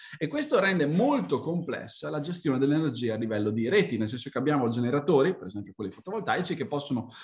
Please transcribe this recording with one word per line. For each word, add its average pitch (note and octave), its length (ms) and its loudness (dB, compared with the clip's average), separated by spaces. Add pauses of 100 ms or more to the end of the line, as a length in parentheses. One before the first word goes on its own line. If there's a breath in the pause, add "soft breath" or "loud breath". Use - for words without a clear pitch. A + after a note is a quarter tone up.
(180 loud breath)
E D#3+ 80 -2
questo C#4+ 340 2
rende F#3 260 4
molto F3+ 540 2
complessa D3 680 -6
la D3+ 100 -4
gestione D3+ 380 -2
dell'energia C3+ 560 2
a G#2+ 40 -4
livello G#2+ 320 0
di A2 180 0
reti, F3 280 4
nel G#2+ 120 0
senso B2 200 -8
che C3 100 -4
abbiamo C3 300 2
generatori, C#3+ 680 4
per - 100 -12
esempio G2+ 280 -10
quelli G2 160 -6
fotovoltaici, F3+ 640 -4
che C3+ 120 -6
possono C3+ 440 -4 (140 loud breath)